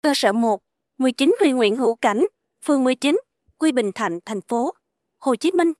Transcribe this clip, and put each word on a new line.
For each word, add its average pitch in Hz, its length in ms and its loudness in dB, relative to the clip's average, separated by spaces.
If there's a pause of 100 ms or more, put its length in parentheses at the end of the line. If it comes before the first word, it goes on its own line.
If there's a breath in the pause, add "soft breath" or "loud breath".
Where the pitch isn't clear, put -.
Cơ 294 120 0
sở 226 180 2
một, 226 300 0 (360)
mười 262 140 0
chín 277 280 2
Huy 311 120 4
Nguyễn 226 240 0
Hữu 233 180 0
Cảnh, 233 320 0 (380)
phường 277 200 2
mười 254 100 2
chín, 294 260 0 (380)
Quy 311 140 2
Bình 220 200 -2
Thạnh, 180 340 -4
thành 214 140 -6
phố 240 340 -4 (440)
Hồ 262 160 0
Chí 311 160 0
Minh. 349 300 0